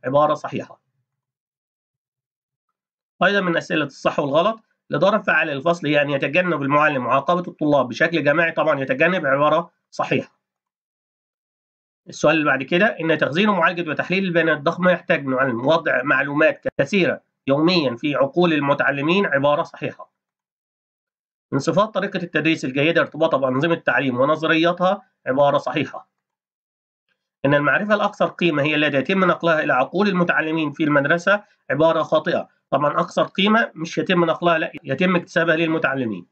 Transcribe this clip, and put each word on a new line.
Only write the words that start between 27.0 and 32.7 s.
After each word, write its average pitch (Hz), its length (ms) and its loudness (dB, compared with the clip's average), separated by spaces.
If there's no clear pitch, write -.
إن 139 80 2
المعرفة 147 400 0
الأكثر 202 320 0
قيمة 165 380 0
هي 151 120 0
التي 147 220 0
يتم 190 280 0
نقلها 165 380 0
إلى 147 100 0
عقول 175 340 0
المتعلمين 160 640 0
في 151 120 -4
المدرسة، 160 600 2
عبارة 160 340 2
خاطئة. 151 460 -2